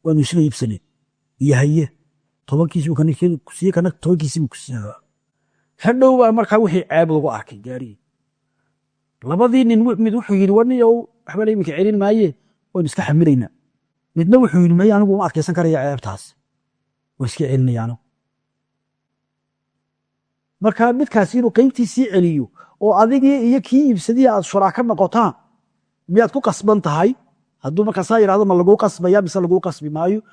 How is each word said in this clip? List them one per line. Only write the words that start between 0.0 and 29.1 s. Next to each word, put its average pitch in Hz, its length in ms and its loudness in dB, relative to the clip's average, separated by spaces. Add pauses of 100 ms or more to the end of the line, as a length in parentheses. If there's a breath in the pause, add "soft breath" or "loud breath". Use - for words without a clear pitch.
Waanu 156 160 0
isla 165 220 0
iibsanay. 120 380 -4 (600)
Iyo 139 160 2
haye, 147 280 0 (640)
tobankiisii 156 400 -2
buu 160 60 -2
kana 156 180 0 (320)
ku - 80 -20
siiyey, 190 200 -2
kana 175 180 0
tobankiisii 160 500 -4
buu 139 80 -2
ku - 80 -14
siiyey. 110 360 -14 (920)
Hadhow 254 360 2
baa 226 140 4
markaa 220 280 0
wixii 180 240 -2
ceeb 165 260 0
lagu 151 200 -2
arkay 104 280 -12
gaarigii. 123 400 -16 (1200)
Labadii 233 420 2
nin, 226 160 2 (180)
mid 220 160 0
wuxuu 208 220 -4
yidhi, 190 160 2
"War 226 140 4
nin 254 120 0
yow, 233 300 2 (140)
waxba 190 220 -6
la 214 80 2
iminka 185 200 -4
celin 202 260 0
maaye, 202 360 0 (400)
waan 180 120 -2
iska 180 160 -6
xamilaynaa." 143 460 2 (680)
Midna 175 220 4
wuxuu 180 220 2
yidhi, 170 140 4
"Maya, 202 220 4
anigu 202 180 2
uma 196 120 -2
adkaysan 160 280 -4
karaya 160 260 0
ceebtaas. 127 420 -8 (1000)
Waan 127 80 -6
iska - 160 -6
celinayaa 127 400 -2
anigu." 117 160 -10 (2500)
Marka 220 300 0
midkaasi 247 440 -2
inuu 240 160 0
qaybtiisii 247 580 0
celiyo, 170 360 0 (340 soft breath)
oo 208 140 2
adigii 269 520 2
iyo 247 140 2
kii 262 260 0
iibsadii 240 420 0
aad 202 160 -2
shuraaka 196 380 -2
noqotaan, 196 500 0 (760)
miyaad 208 240 2
ku 269 80 -4
qasban 208 400 0
tahay? 165 300 0 (540)
Hadduu 160 200 -2
markaa 190 200 -4
saa 226 160 0
yidhaahdo, 202 240 2
ma 190 100 0
laguu 180 220 4
qasbaya 190 460 0